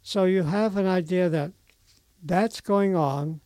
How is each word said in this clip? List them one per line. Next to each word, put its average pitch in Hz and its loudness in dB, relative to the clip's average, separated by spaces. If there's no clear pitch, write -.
So 196 0
you 185 2
have 196 -2
an 196 0
idea 180 0
that 156 -2
that's 185 -2
going 196 2
on 147 -2